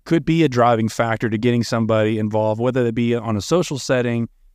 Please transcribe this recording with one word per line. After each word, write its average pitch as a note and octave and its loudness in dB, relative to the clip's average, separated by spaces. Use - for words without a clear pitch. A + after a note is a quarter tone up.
could E3 0
be D#3+ 2
a C#3+ 4
driving A#2+ 2
factor A2+ -2
to A2 -2
getting A#2+ 2
somebody A2 0
involved, G#2+ -2
whether B2 0
it A#2 -2
be A#2 0
on A2+ -2
a G2+ -2
social E3 -2
setting, A#2+ -2